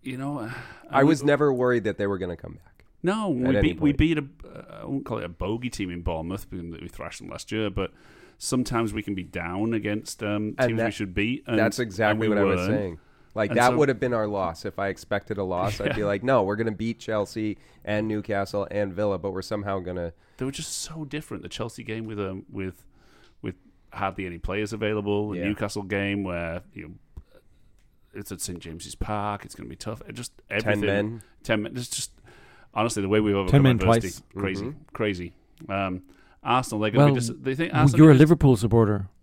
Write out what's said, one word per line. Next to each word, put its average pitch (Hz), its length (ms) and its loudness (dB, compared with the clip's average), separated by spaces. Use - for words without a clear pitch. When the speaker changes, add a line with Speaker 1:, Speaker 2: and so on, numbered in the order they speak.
Speaker 1:
you 127 160 -10
know, 139 220 -6
uh, 110 120 -8
Speaker 2:
I 135 80 4
Speaker 1:
and 139 80 8
Speaker 2:
was 156 160 4
Speaker 1:
we 143 40 4
Speaker 2:
never 147 260 4
worried 123 320 2
that 104 120 -2
they 104 80 0
were 98 120 0
gonna 87 180 -4
come 82 200 -14
back - 280 -20
Speaker 1:
No, 202 280 0
Speaker 2:
at 147 60 0
Speaker 1:
we 123 100 0
Speaker 2:
any 127 40 4
Speaker 1:
beat, 160 60 -10
we 151 140 4
Speaker 2:
point. 139 40 -4
Speaker 1:
beat 160 200 4
a, 143 100 -6
uh, - 360 -16
I - 40 -14
wouldn't 135 200 -6
call 110 140 -4
it 101 40 -6
a 85 60 -8
bogey 110 400 -6
team 98 200 -6
in 87 120 -8
Bournemouth, 85 480 -6
being 85 220 -10
that 82 100 -14
we 87 80 -14
thrashed - 300 -12
them - 100 -14
last - 220 -14
year, 110 180 -2
but 95 220 -4
sometimes 117 560 0
we 107 80 -4
can 101 140 -4
be 92 80 -6
down 90 500 -4
against, 107 480 -4
um, 107 360 -2
Speaker 2:
And 127 100 2
Speaker 1:
teams 117 40 0
we 113 80 -2
Speaker 2:
that, 113 140 0
Speaker 1:
should 95 220 -6
beat. 110 320 -2
And, 117 100 0
Speaker 2:
that's 113 220 2
exactly 107 480 2
Speaker 1:
and 104 80 2
we - 0 -
Speaker 2:
what - 20 2
I 101 60 4
was 92 240 2
Speaker 1:
weren't. 101 120 0
Speaker 2:
saying. 90 200 -6
Like, 107 160 0
Speaker 1:
And 113 80 2
Speaker 2:
that 123 100 8
Speaker 1:
so 123 80 2
Speaker 2:
would 147 120 4
have 120 100 0
been 123 160 0
our 110 120 0
loss. 95 380 -2
If 98 140 -8
I 98 80 0
expected 101 500 -4
a 101 60 -2
loss, 92 360 -2
I'd 101 140 -2
be 110 60 -4
Speaker 1:
<laughs> - 20 -2
Yeah. 104 60 0
Speaker 2:
like, 101 160 0
"No, 127 180 4
we're 101 140 0
gonna 113 160 -2
beat 113 280 -6
Chelsea 107 600 -4
and 107 220 -2
Newcastle 101 640 -2
and 101 200 -2
Villa, 98 280 -2
but 98 120 -4
we're 92 120 -6
somehow 101 360 -4
gonna" 90 340 -6
Speaker 1:
They 127 80 -4
were 139 60 -4
just 156 280 -8
so 160 260 -10
different. 143 380 -10
The - 60 -12
Chelsea 117 340 -8
game 110 220 -8
with, 107 140 -8
um, 95 300 -6
with, 95 340 -8
with 95 100 -6
hardly 98 320 -4
any 87 140 -10
players 101 340 -4
available. 104 580 -2
The 92 80 -6
Speaker 2:
Yeah. 87 100 -4
Speaker 1:
Newcastle 104 340 -4
game 98 400 -2
where, 87 400 -6
you 82 140 -14
know, - 360 -20
it's 101 180 -12
at 95 100 -10
Saint 90 160 -8
James's 82 380 -14
Park. 104 500 -4
It's - 80 -16
gonna 117 160 -14
be - 60 -12
tough. - 320 -10
It 107 60 -12
just 117 180 -10
Speaker 2:
Ten 98 120 -2
Speaker 1:
everything. 104 240 2
Speaker 2:
men. 104 360 -2
Speaker 1:
Ten 110 180 0
men. - 160 -6
It's 123 120 -8
just, - 220 -8
honestly, 104 300 0
the 95 60 -2
way 107 100 6
we've 104 160 4
overcome 95 160 2
Speaker 3:
Ten 139 100 10
men 131 140 6
Speaker 1:
adversity, 110 340 4
Speaker 3:
twice. - 140 -14
Speaker 1:
crazy, 98 300 -4
Speaker 2:
Mm-hmm. 151 140 -10
Speaker 1:
crazy. 90 400 -2
Um, 95 320 -2
Arsenal, 123 380 0
they're 107 80 2
gonna 131 160 6
Speaker 3:
Well, 143 80 6
Speaker 1:
be 127 60 0
dis-, 120 80 -4
they 131 140 -4
think 151 180 -4
Speaker 3:
w-, 156 120 2
Speaker 1:
Arsenal 127 160 6
Speaker 3:
you're 156 80 12
a 156 40 12
Speaker 1:
are - 40 12
just 127 60 8
Speaker 3:
Liverpool 151 360 8
supporter. 104 520 4